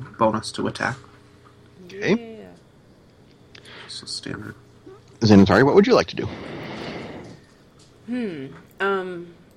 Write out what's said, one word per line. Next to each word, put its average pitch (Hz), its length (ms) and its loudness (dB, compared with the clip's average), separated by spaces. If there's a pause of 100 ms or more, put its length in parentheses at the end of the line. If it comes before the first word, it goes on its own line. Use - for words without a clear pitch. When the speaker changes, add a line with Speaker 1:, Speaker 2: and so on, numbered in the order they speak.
(180)
Speaker 1:
bonus 110 360 -2
to 113 140 -6
attack. 113 300 -4 (880)
Speaker 2:
Okay. 220 540 -6
Speaker 3:
Yeah. - 1200 -20 (300)
Speaker 1:
So - 180 -16
standard. - 480 -10 (640)
Speaker 2:
Xanatari, 101 440 8
what 139 120 4
would 202 100 8
you 254 80 4
like 98 140 4
to - 80 -14
do? - 120 -6 (1800)
Speaker 3:
Hmm. 202 400 -8 (320)
Um, 185 560 -4 (220)